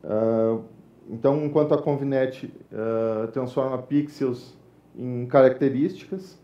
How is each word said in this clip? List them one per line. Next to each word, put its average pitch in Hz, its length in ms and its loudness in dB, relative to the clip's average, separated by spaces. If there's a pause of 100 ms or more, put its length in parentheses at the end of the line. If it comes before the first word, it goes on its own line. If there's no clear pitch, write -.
Ah, 113 520 2 (520)
então, 135 340 0
enquanto 151 300 2
a 143 80 2
convnet, 135 680 -2 (220)
ah, 113 600 -2
transforma 131 440 -4
pixels 139 800 -4 (380)
em 123 300 -6
características 139 1200 2